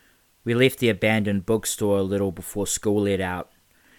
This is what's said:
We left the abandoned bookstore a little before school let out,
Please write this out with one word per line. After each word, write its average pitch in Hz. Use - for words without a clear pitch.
We 117
left 127
the 120
abandoned 104
bookstore 104
a 98
little 98
before 95
school 104
let 98
out, 90